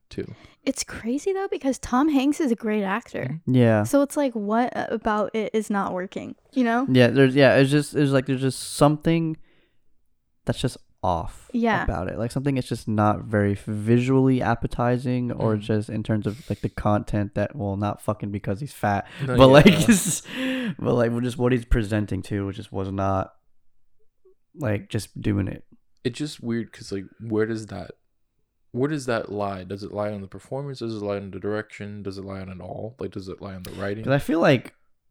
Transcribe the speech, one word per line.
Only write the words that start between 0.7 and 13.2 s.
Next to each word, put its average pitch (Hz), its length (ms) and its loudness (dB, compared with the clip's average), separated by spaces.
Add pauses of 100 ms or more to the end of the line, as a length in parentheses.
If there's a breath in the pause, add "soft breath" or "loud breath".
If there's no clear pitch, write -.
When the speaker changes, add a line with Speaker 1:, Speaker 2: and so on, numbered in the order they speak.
Speaker 2:
crazy 269 480 -6
though, 381 180 -4
because 277 300 -2
Tom 269 280 0
Hanks 285 320 2
is 277 120 2
a - 40 2
great 214 280 -2
actor. 190 400 -6 (160)
Speaker 1:
Mm-hmm. 127 160 0
Speaker 3:
Yeah. 113 260 6
Speaker 2:
So 277 200 4
it's 277 140 -2
like, 277 180 0
what 220 400 -2
about 214 600 -4
it 214 180 -4
is 220 160 -2
not 202 240 -2
working? - 440 -8 (160)
You 262 100 2
know? 240 260 2
Speaker 3:
Yeah, 127 200 6
there's, 131 260 4
yeah, 127 220 8
it's 135 160 6
just, 147 240 0
it's 139 160 2
like, 135 140 2
there's 131 140 -2
just - 340 -4
something 160 640 2 (1080)
that's - 160 -2
just - 160 -4 (260)
off - 500 -4
Speaker 2:
Yeah. 226 300 0
Speaker 3:
about 87 260 -2
it. 90 100 -6
Like, 117 120 -4
something 139 260 -2
is 123 120 -2
just - 180 -6
not 107 380 2